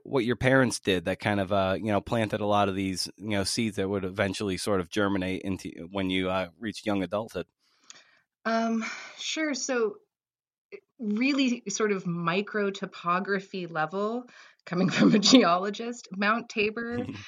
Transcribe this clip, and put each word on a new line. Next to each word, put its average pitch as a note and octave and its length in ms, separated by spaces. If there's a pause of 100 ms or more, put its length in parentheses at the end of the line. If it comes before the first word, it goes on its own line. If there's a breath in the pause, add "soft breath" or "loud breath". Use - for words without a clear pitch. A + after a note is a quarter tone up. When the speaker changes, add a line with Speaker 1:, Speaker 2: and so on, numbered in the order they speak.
Speaker 1:
what C3 200
your A#2+ 120
parents C3 420
did F2+ 280
that F#2 120
kind G#2 220
of, F#2+ 120
uh, F#2+ 240
you G#2 140
know, G2+ 100
planted G#2+ 400
a G#2 60
lot G2+ 220
of F#2+ 80
these, F#2+ 400
you G#2+ 140
know, G2 120
seeds A2 340
that F#2+ 120
would G2 160
eventually G2 520
sort G2 240
of E2+ 80
germinate F#2+ 540
into F2+ 480
when G2 200
you, F#2 200
uh, F#2 180 (120)
reached A2 260
young G2+ 160
adulthood. F#2+ 440 (1000 loud breath)
Speaker 2:
Um, A3+ 400 (340 loud breath)
sure. D#4 360
So A#3+ 420 (1040)
really B3 680
sort G#3 220
of F#3 160
micro F#3 640
topography F#3+ 960
level, F#3+ 580 (400 loud breath)
coming F3 240
<laughs> - 20
from - 240
a G#3+ 40
geologist, G#3 920
Mount G#3+ 360
Tabor A#3 580 (220 loud breath)